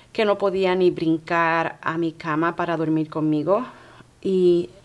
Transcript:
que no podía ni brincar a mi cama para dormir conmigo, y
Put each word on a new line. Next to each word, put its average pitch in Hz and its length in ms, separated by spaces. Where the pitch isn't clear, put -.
que 220 140
no 202 100
podía 190 380
ni 180 160
brincar 165 880
a 160 160
mi 165 160
cama 165 440
para 170 200
dormir 156 320
conmigo, 156 560
y 180 480